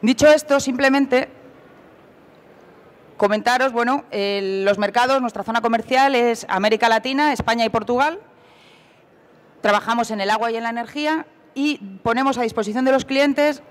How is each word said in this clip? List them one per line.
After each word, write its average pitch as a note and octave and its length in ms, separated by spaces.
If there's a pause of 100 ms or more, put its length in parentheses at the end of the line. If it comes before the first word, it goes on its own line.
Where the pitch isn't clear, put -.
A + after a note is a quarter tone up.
Dicho B3 260
esto, D4+ 320
simplemente C4+ 680 (1900)
comentaros, B3+ 540
bueno, A#3+ 380
el, G3 560
los G3+ 140
mercados, A#3+ 420
nuestra A#3+ 220
zona A3+ 180
comercial B3+ 540
es A#3 340
América G#3+ 400
Latina, C4+ 440
España A3+ 320
y A3 40
Portugal. B3 500 (1400)
Trabajamos A3 480
en G#3+ 120
el G3 100
agua A3 180
y A3+ 60
en A3+ 80
la A#3 60
energía D4 580 (260)
y C#4+ 240 (240)
ponemos B3 380
a - 20
disposición A3+ 420
de C4 80
los C4+ 140
clientes C#4+ 640